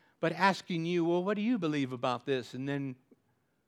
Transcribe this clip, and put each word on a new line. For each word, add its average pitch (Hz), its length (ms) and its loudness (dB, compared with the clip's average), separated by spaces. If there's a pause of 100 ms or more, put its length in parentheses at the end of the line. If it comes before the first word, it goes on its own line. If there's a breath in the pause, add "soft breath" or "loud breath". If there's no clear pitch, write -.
(200 soft breath)
but 165 120 0
asking 175 540 0
you, 170 180 2
"Well, 175 180 2
what 202 120 0
do 208 80 -2
you 233 160 2
believe 147 340 0
about 123 320 -2
this?" 131 300 -2
And 135 140 -4
then 139 280 -4 (720)